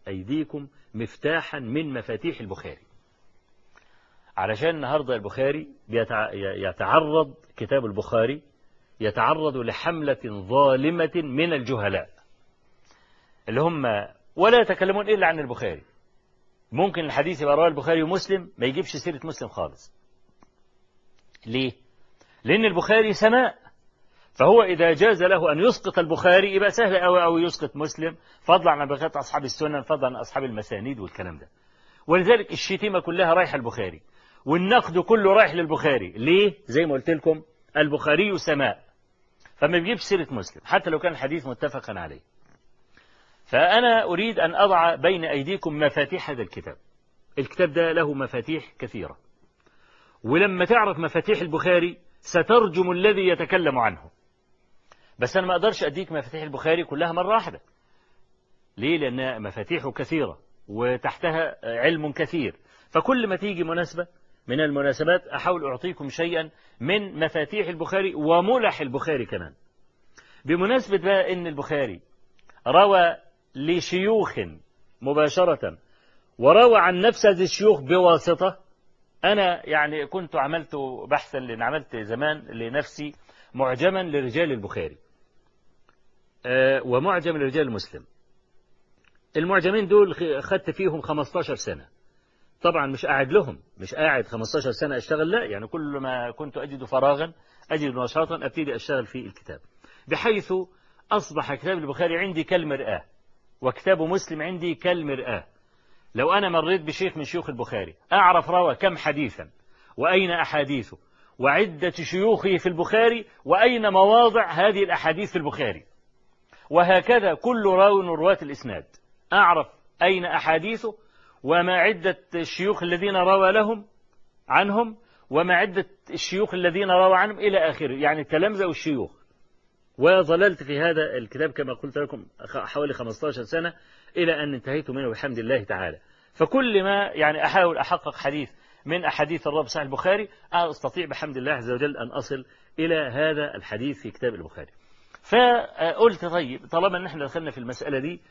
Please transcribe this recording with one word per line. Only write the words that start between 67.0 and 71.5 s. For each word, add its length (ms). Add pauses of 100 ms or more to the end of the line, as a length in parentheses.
مفاتيح 480
البخاري 480
وملح 640
البخاري 440
كمان. 280 (920)
بمناسبة 520
بقى 360
إن 140
البخاري 540 (640)